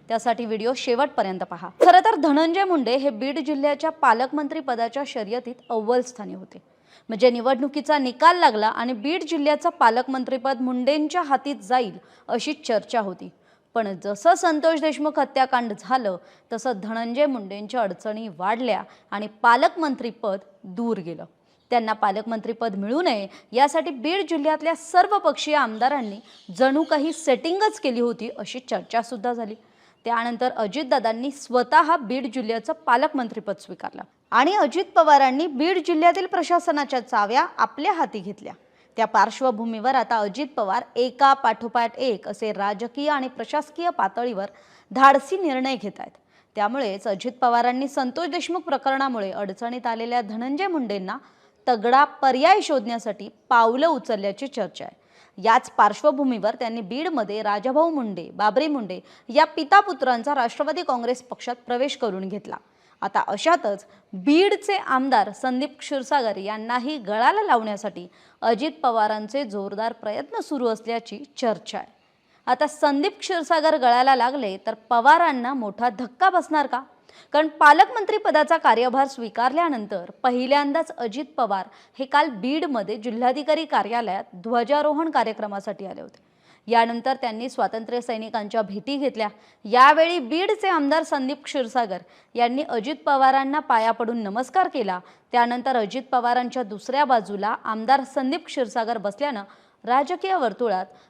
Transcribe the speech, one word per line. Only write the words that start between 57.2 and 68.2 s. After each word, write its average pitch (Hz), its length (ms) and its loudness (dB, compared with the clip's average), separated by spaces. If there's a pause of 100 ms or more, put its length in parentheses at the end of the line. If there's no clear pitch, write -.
राजाभाऊ 233 480 0
मुंडे, 214 440 -6
बाबरी 214 340 0
मुंडे 214 320 -4 (300)
या 277 160 6
पितापुत्रांचा 285 920 2
राष्ट्रवादी 277 480 -2
काँग्रेस 247 380 -2
पक्षात - 340 -10 (100)
प्रवेश 254 320 -2
करून 190 320 -4
घेतला. 208 280 -10 (440)
आता 196 260 -2
अशातच 202 580 -2 (280)
बीडचे 370 640 2
आमदार 254 540 0
संदीप 262 480 -4
क्षीरसागर 254 580 -2
यांनाही 226 600 -6
गळाला 247 460 0
लावण्यासाठी 214 640 -2 (340)